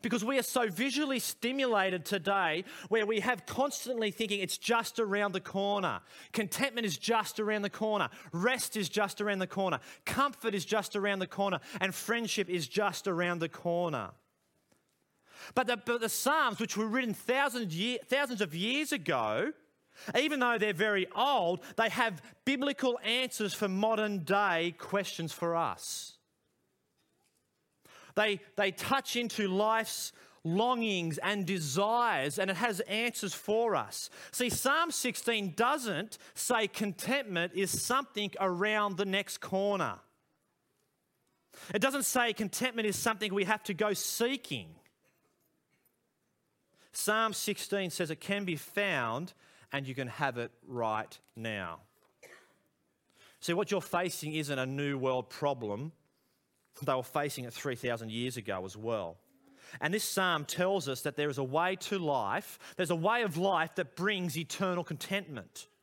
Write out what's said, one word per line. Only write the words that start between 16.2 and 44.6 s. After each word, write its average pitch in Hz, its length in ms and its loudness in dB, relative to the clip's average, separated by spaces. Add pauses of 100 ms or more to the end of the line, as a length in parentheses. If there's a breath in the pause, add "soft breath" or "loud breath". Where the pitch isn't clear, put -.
which 214 200 -2
were 220 80 2
written 233 260 0
thousands, 240 640 0
year, 233 300 -2
thousands 254 340 0
of 165 140 0
years 247 380 -2
ago, 147 600 0 (640 loud breath)
even 277 240 2
though 240 160 4
they're 214 160 2
very 190 420 2
old, 208 460 2 (160 loud breath)
they 226 140 2
have 220 320 0 (240 loud breath)
biblical 269 580 2
answers 233 480 -2
for 208 160 0
modern 208 560 2
day 175 540 2
questions 180 520 -2
for 170 240 -2
us. - 640 -4 (2000 loud breath)
They, 208 260 4 (160)
they 196 140 4
touch 262 460 0
into 226 300 0
life's 214 680 2 (300 loud breath)
longings 196 760 2
and 196 260 0
desires, 185 960 2
and 190 120 2
it 180 60 0
has 202 240 0
answers 220 540 -2
for 214 420 2
us. - 320 -4 (240 loud breath)
See, 247 160 0
Psalm 311 420 2
sixteen 220 640 0
doesn't 226 600 0 (180 loud breath)
say 226 320 2
contentment 202 880 -2
is 180 280 0
something 240 480 0 (100)
around 196 560 2
the 196 80 2
next 196 340 -2
corner. 190 580 0 (1800 loud breath)
It 208 80 4
doesn't 269 220 2
say 240 280 2
contentment 226 560 0
is 190 80 0
something 214 380 0
we 202 100 2
have 214 200 0
to 202 100 -2
go 208 180 2
seeking. 190 760 -2 (2250 soft breath)